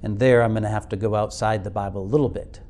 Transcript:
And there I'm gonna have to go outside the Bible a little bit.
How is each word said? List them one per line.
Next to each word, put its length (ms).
And 160
there 240
I'm 120
gonna 160
have 200
to 60
go 180
outside 500
the 60
Bible 320
a 20
little 240
bit. 420